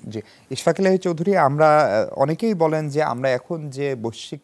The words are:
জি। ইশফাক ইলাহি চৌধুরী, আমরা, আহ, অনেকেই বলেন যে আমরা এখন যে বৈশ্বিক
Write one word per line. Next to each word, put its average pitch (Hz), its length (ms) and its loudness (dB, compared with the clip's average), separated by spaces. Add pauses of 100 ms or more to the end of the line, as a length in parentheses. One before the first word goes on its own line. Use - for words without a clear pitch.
জি। 107 120 -10 (300)
ইশফাক 160 280 -2
ইলাহি 190 180 4
চৌধুরী, 175 380 -2
আমরা, 151 440 6
আহ, 110 340 2
অনেকেই 165 400 0
বলেন 156 360 0
যে 147 140 -2
আমরা 131 260 -2
এখন 151 400 -4
যে 135 260 -6
বৈশ্বিক 120 480 -10